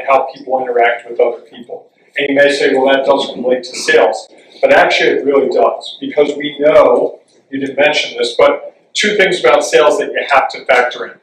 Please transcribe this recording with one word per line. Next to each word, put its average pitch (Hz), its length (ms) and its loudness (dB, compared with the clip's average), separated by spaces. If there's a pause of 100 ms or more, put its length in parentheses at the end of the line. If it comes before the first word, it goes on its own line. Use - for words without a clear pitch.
how 135 260 0
people 131 280 -6
interact 120 480 -2
with - 100 -4
other 117 220 -2
people. - 480 -18 (280)
And 143 120 -2
you 139 60 -2
may 143 160 4
say, 139 220 0
"Well, 131 200 0
that 135 120 0
doesn't 135 380 -2
relate 127 200 -2
to - 120 -14
sales." - 520 0 (340)
But - 120 2
actually, - 380 2
it - 140 -2
really 139 240 2
does, - 500 -2
because 139 360 -2
we 147 240 -8
know, 143 600 4 (320)
you 135 80 -8
didn't - 180 -6
mention - 400 0
this, 120 200 -4
but - 380 2 (180)
two - 240 -2
things 190 220 0
about - 240 2
sales - 360 2
that - 120 -6
you - 180 -6
have - 200 2
to - 160 -14
factor 120 400 0
in. 92 180 -14